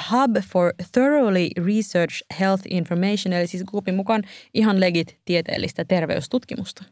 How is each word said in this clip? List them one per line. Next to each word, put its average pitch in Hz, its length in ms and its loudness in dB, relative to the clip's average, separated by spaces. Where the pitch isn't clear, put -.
hub 240 260 2
for 175 200 2
thoroughly 247 560 2
researched 196 600 0
health 190 300 2
information. 185 640 0
Eli 175 140 0
siis 180 180 -8
Goopin 196 300 -4
mukaan 202 280 0
ihan 214 260 4
legit 175 440 0
tieteellistä - 600 -2
terveystutkimusta. - 1080 -2